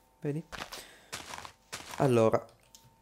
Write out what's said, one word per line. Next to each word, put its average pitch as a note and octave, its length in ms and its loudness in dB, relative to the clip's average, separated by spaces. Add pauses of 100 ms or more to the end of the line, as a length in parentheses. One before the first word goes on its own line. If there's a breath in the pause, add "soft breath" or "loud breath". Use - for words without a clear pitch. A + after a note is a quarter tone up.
(200)
Vedi? D3+ 240 -6 (1500 loud breath)
Allora, A#2 480 4 (560)